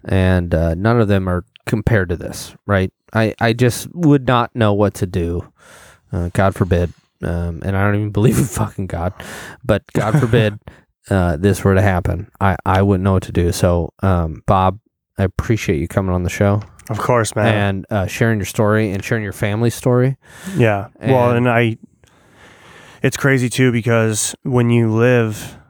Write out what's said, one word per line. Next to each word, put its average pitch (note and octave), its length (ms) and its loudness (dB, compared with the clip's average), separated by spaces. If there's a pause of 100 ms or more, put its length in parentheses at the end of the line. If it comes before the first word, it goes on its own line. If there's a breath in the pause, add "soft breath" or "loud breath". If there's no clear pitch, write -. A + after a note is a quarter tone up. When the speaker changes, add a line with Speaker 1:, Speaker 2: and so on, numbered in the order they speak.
Speaker 1:
and, F#2 500 2
uh, E2 200 0
none A2 260 0
of G#2 60 2
them G2 200 0
are F2+ 160 -2 (220)
compared G#2+ 440 0
to F2 80 -2
this, - 380 -14 (100)
right? F#2+ 260 0 (220)
I, A2 260 0
I A2+ 140 2
just A#2+ 400 0
would C#3+ 340 2
not A#2+ 280 0
know G#2+ 180 2
what G2+ 220 2
to G2+ 100 -2
do. F2 460 -4 (600 loud breath)
Uh, F2 220 -4
God F#2+ 220 0
forbid. F2 380 0 (280)
Um, E2+ 440 -4
and G2 100 -2
I G2 100 0
don't G#2 100 0
even G#2 160 -4
<laughs> - 0 -
believe G#2 260 2
in C3+ 80 2
fucking G#2 420 -6
God, E2+ 260 -6 (500 loud breath)
but G#2 200 0 (100)
God A2 260 0
forbid, A2 380 2 (260 loud breath)
Speaker 2:
<laughs> - 260 -20
Speaker 1:
uh, F2 280 2
this F#2+ 260 0
were G2 120 4
to F#2 60 4
happen. F2+ 580 -2
I, F#2+ 160 2 (100)
I F#2+ 160 2
wouldn't G2 220 2
know G2 100 2
what F#2 100 2
to - 100 -14
do. F2 180 2
So, F2 500 0
um, E2+ 460 0
Bob, F#2+ 320 2 (380)
I G2+ 60 0
appreciate - 560 -2
you E2+ 80 -4
coming F#2+ 280 -2
on F2+ 80 -2
the F2 60 -2
show. G2+ 320 0 (280)
Speaker 2:
Of A2 80 -6
course, A#2 380 0
man. A2 180 2
Speaker 1:
And, G2+ 380 -2
uh, G2 160 -2
sharing A2+ 320 0
your F#2+ 60 -4
story G#2+ 460 0
and F#2+ 120 -6
sharing A2+ 200 -4
your G2 100 -8
family's G#2+ 420 -2
story. B2+ 420 0 (380 loud breath)
Speaker 2:
Yeah. G#2+ 320 2 (120)
Well, B2+ 300 2
Speaker 1:
And A#2+ 100 2
Speaker 2:
and B2 100 2
I, A#2 280 2 (1300 loud breath)
it's C3 140 -2
crazy C3 320 0
too, B2+ 220 2
because A2+ 640 0 (100)
when B2 260 2
you A#2 220 2
live A2+ 640 0 (140)